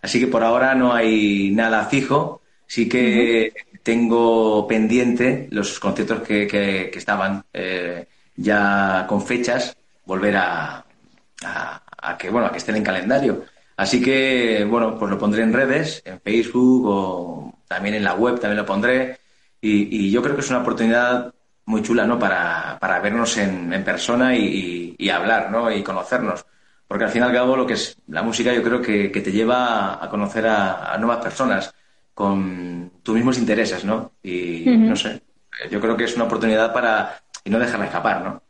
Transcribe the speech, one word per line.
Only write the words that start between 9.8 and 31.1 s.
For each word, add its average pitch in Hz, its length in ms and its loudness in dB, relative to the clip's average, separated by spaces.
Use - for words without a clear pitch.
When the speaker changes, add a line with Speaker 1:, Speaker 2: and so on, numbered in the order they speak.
Speaker 1:
volver 95 320 0
a, 82 480 -2
a, - 380 -10
a - 160 -8
que, 90 120 -8
bueno, 113 160 0
a 87 60 -2
que 90 60 -8
estén 107 180 -4
en 107 80 -2
calendario. 98 600 0
Así 107 260 0
que, 127 680 2
bueno, 113 300 0
pues 104 120 -4
lo 95 80 -2
pondré 104 260 0
en 110 80 4
redes, 135 520 0
en 92 160 -16
Facebook 120 680 2
o 90 720 -4
también 98 260 -4
en 107 80 -2
la 90 120 0
web 120 260 0
también 104 160 -2
lo 104 100 -2
pondré. 123 520 0
Y, 104 460 2
y 98 40 2
yo 117 100 4
creo 127 140 0
que - 60 -2
es - 100 -4
una 127 100 0
oportunidad 120 720 0
muy 110 180 -2
chula, 117 220 2
¿no? 120 140 0
Para, 85 640 -2
para 92 180 0
vernos 113 400 -2
en, 92 340 -2
en 95 120 -4
persona 120 520 0
y, 87 640 -4
y, - 80 -6
y 95 40 0
hablar, 95 420 0
¿no? 117 180 0
Y 101 140 -2
conocernos. 95 600 -4
Porque 104 160 -2
al 104 60 -2
fin 117 120 2
y 123 40 4
al 123 60 2
cabo 127 240 2
lo - 100 0
que 90 80 -2
es - 220 -6
la 80 140 -4
música 117 300 0
yo 120 120 2
creo 120 180 0
que, 101 300 0
que 101 80 -2
te 98 100 -4
lleva 113 720 0
a 87 40 -12
conocer 104 400 -2
a, 95 440 0
a - 60 -4
nuevas 113 240 0